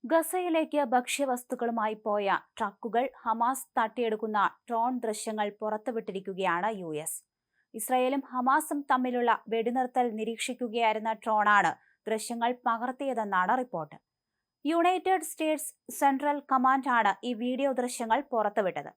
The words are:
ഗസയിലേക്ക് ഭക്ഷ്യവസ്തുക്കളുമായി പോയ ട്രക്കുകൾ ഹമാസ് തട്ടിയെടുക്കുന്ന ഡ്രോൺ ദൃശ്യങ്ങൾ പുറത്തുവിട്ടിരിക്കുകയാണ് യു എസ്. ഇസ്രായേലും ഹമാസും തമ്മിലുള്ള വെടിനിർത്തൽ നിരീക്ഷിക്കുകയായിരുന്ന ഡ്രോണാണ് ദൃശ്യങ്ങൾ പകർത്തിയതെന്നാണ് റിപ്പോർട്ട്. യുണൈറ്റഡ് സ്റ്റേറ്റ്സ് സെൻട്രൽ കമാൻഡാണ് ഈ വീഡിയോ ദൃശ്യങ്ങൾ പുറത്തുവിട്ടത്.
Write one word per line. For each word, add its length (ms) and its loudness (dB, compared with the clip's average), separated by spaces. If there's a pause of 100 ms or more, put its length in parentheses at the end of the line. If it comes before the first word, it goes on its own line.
(120)
ഗസയിലേക്ക് 680 2 (100)
ഭക്ഷ്യവസ്തുക്കളുമായി 1120 -2
പോയ 320 2 (220)
ട്രക്കുകൾ 480 -2 (160)
ഹമാസ് 440 0 (120)
തട്ടിയെടുക്കുന്ന 640 -2 (260)
ഡ്രോൺ 260 0 (140)
ദൃശ്യങ്ങൾ 420 -4 (120)
പുറത്തുവിട്ടിരിക്കുകയാണ് 1080 -4 (120)
യു 80 -8 (140)
എസ്. 140 -8 (640)
ഇസ്രായേലും 420 0 (100)
ഹമാസും 480 0 (120)
തമ്മിലുള്ള 400 2 (220)
വെടിനിർത്തൽ 520 0 (140)
നിരീക്ഷിക്കുകയായിരുന്ന 920 -2 (120)
ഡ്രോണാണ് 480 6 (380)
ദൃശ്യങ്ങൾ 420 -2 (160)
പകർത്തിയതെന്നാണ് 920 0
റിപ്പോർട്ട്. 360 -8 (760)
യുണൈറ്റഡ് 600 2
സ്റ്റേറ്റ്സ് 420 -2 (260)
സെൻട്രൽ 400 2 (140)
കമാൻഡാണ് 600 4 (160)
ഈ 40 -2 (100)
വീഡിയോ 260 0 (120)
ദൃശ്യങ്ങൾ 380 -2 (120)
പുറത്തുവിട്ടത്. 640 -2